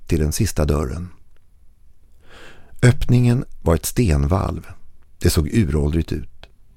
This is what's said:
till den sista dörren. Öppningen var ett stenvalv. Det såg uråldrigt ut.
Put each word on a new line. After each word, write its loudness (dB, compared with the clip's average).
till 0
den 2
sista 0
dörren. -2
Öppningen 4
var 4
ett -2
stenvalv. 0
Det 2
såg 0
uråldrigt 0
ut. -10